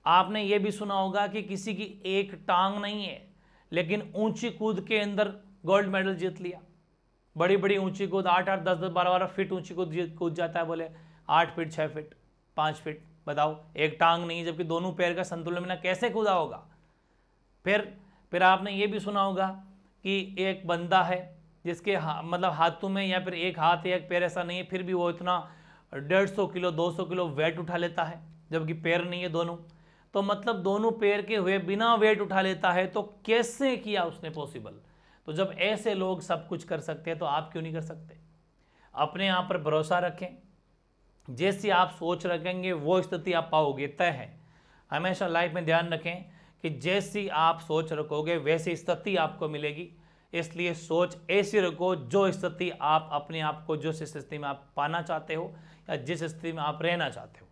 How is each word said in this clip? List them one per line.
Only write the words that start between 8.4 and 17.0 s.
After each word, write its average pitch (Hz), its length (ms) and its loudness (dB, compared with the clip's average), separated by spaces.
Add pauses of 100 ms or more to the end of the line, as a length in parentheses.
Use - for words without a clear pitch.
आठ, 190 120 0
दस 175 180 0
दस, 185 120 -2
बारह 180 200 2
बारह 185 160 4
फीट 190 260 -4
ऊंची 180 220 -6
कूद 170 160 -2
जी-, 170 240 -2
कूद 170 200 -2
जाता 170 260 -2
है, 165 60 0
बोले 165 220 -4 (400)
आठ 165 280 4
फीट, 160 160 -4
छः 156 160 0
फीट, 151 260 -10 (420)
पाँच 156 200 0
फीट, - 280 -10 (220)
बताओ, 151 300 0 (200)
एक 151 240 2
टांग 170 260 4
नहीं, 170 180 -6
जबकि 170 200 -4
दोनों 170 280 -2
पैर 175 220 0
का 185 100 -2
संतुलन 175 360 -6
बिना 180 160 -6
कैसे 185 340 -2
कूदा 208 220 2
होगा? 165 300 -2 (1000)